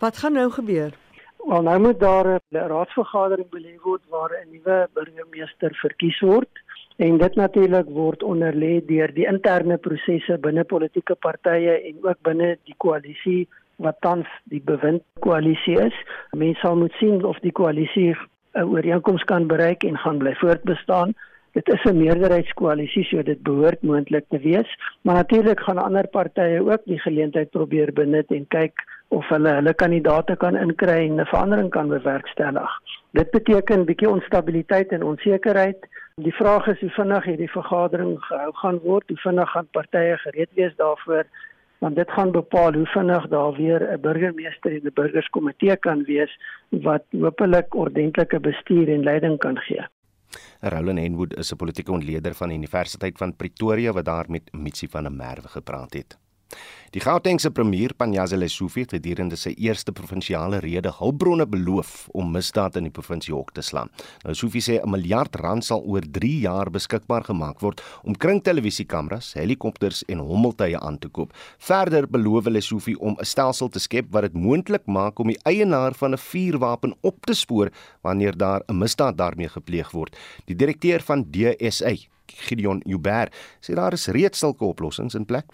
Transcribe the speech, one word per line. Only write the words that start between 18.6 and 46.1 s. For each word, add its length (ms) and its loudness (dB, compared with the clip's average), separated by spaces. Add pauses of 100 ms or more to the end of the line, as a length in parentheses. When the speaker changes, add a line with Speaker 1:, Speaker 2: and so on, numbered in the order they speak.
Speaker 2:
ooreenkoms 640 2
kan 220 2
bereik 380 2
en 120 -2
gaan 220 -2
bly 160 0
voortbestaan. 800 2 (440)
Dit 160 -2
is 100 -2
'n 140 6
meerderheidskoalisie, 1040 2
so 180 -2
dit 200 -2
behoort 400 4
moontlik 480 2
te 80 0
wees, 320 2 (320)
maar 120 4
natuurlik 460 6
gaan 180 0
ander 280 2
partye 540 0
ook 240 2
die 140 -4
geleentheid 520 0
probeer 420 0
benut 380 2
en 180 -2
kyk 240 0 (360)
of 200 -2
hulle 260 4
hulle 200 4
kandidaate 600 2
kan 200 0
inkry 520 2
en 120 0
'n 40 2
verandering 460 2
kan 180 0
bewerkstellig. 840 -2 (420)
Dit 180 2
beteken 540 4
bietjie 260 2
onstabiliteit 840 2
en 100 -2
onsekerheid. 840 2 (280)
Die 180 -4
vraag 320 4
is 140 0
hoe 100 -4
vinnig 340 0
hierdie 260 -4
vergadering 720 -2
gehou 320 -6
gaan 260 -2
word, 300 0
hoe 100 -8
vinnig 320 0
gaan 220 -4
partye 440 0
gereed 380 -6
wees 220 0
daarvoor, 480 0 (540)
want 180 -2
dit 140 0
gaan 200 0
bepaal 420 4
hoe 140 2
vinnig 420 0
daar 280 0
weer 260 2 (100)
'n 80 -6
burgemeester 720 -2
en 140 -6
'n 80 -6
burgerskomitee 840 0
kan 280 0
wees 340 -2 (300)